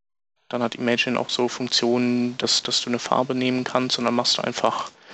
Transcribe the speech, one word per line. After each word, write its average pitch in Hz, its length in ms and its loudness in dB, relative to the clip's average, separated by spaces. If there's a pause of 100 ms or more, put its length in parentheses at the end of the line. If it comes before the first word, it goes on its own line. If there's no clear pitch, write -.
(480)
Dann 120 140 -2
hat 117 140 -2
Imagine 120 420 0
auch 120 120 -2
so 123 180 0
Funktionen, 123 920 0
dass, - 240 2
dass - 200 0
du 123 80 -4
eine 120 100 0
Farbe 127 340 0
nehmen 127 300 0
kannst 127 340 0
und 120 60 -2
dann 120 100 2
machst 120 240 2
du - 40 -4
einfach, - 480 -2 (240)